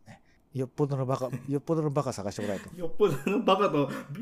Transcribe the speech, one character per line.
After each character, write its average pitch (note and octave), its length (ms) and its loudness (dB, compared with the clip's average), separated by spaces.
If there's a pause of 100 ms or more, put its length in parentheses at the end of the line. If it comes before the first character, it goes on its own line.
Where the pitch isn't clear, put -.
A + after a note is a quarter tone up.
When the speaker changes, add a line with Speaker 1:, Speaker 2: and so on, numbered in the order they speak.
Speaker 1:
う - 20 -20
ね。 - 140 -20 (300)
よ C3 140 -2
っ - 20 -18
ぽ D3 180 0
ど C#3 100 -2
の C3 80 -2
バ B2+ 120 0
カ、 B2+ 220 -4
<laughs> - 100 -10
よ C#3 100 0
っ C#3 40 -4
ぽ E3 120 0
ど D#3 80 2
の D3+ 80 0
バ C#3 140 0
カ B2+ 80 -2
探 G2+ 180 -6
し - 60 -8
て G#2+ 60 -4
も G2+ 60 -2
ら G2 60 -2
え F2+ 60 -6
と。 - 160 -14
Speaker 2:
よ E3+ 100 -4
っ D3+ 40 0
ぽ G#3 180 4
ど C#3+ 80 2 (100)
の G3 160 2
バ F#3 140 6
カ G3 140 4
と、 C#3+ 200 2 (320)